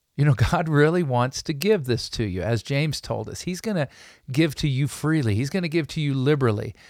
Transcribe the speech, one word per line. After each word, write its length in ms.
You 100
know, 80
<laughs> 180
God 160
really 340
wants 420
to 100
give 320
this 260
to 140
you. 160
As 200
James 380
told 300
us, 120
he's 200
gonna 260
give 240
to 120
you 200
freely. 480
He's 140
gonna 200
give 200
to 120
you 120
liberally. 640